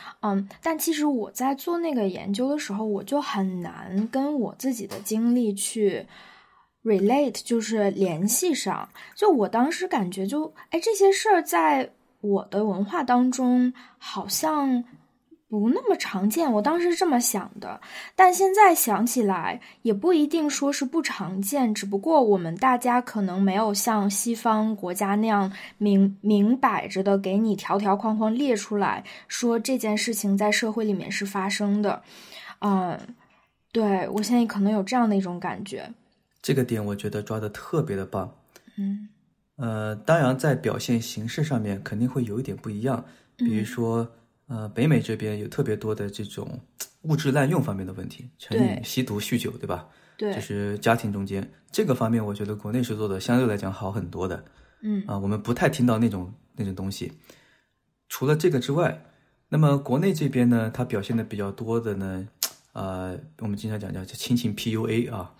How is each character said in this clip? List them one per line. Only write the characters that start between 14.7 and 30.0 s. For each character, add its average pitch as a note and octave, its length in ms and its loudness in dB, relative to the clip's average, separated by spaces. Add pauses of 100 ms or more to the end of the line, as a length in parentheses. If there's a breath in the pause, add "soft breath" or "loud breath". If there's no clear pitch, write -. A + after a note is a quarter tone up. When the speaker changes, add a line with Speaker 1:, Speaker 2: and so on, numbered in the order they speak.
Speaker 1:
不 G#3+ 200 2
那 A4+ 200 2
么 F4+ 80 4
常 G3 340 -2
见， D#4+ 220 2
我 G#3 100 2
当 D#4+ 180 2
时 F4 120 2
是 E4+ 40 -2
这 F#4+ 80 0
么 C#4+ 140 4
想 G#3 320 -2 (100)
的。 - 200 -12 (340 loud breath)
但 F#4 180 8
现 F#4 220 4
在 G4 180 10
想 G#3+ 320 2
起 B3 160 0
来， G3 400 0 (220 loud breath)
也 A3+ 100 2
不 G#3 200 2
一 D4+ 120 6
定 D4+ 240 0
说 C#4 240 0
是 C#4 120 -4
不 D4+ 180 0
常 F#3+ 400 -4
见， A#3 320 0
只 G3+ 100 -6
不 G3 140 -2
过 D4+ 240 4
我 G#3 160 6
们 E3 160 -4
大 C4 240 4
家 B3 220 2
可 A#3+ 220 -4
能 F#3+ 200 0
没 G3 120 4
有 G#3 200 2
像 G#3 340 0
西 G3+ 240 -2
方 A3 440 0
国 F3+ 180 -6
家 G3 220 0
那 G#3+ 100 2
样 G3+ 260 2 (240 loud breath)
明-， G3 460 4
明 G#3+ 340 4
摆 A#3+ 300 0
着 F#3+ 160 -2
的 G3 160 4
给 G3 180 -2
你 G#3+ 200 2
条 F#3+ 200 -2
条 G3+ 200 2
框 G#3+ 200 -2
框 A3 160 0
列 B3+ 220 2
出 G#3 220 -4
来， F3 260 0 (240 loud breath)
说 A#3 320 0
这 B3+ 180 -2
件 G#3+ 220 0
事 A3+ 160 -2